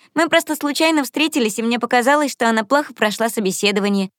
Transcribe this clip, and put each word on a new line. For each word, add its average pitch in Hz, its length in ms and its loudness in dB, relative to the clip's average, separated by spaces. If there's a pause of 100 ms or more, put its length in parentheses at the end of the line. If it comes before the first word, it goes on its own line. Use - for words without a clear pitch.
(140)
Мы 311 160 2
просто 330 260 0
случайно 302 480 0
встретились, 247 560 -2
и 220 40 -4
мне 233 160 -2
показалось, 254 520 2
что 233 180 0
она 220 140 2
плохо 285 300 0
прошла 220 360 -2
собеседование 202 880 0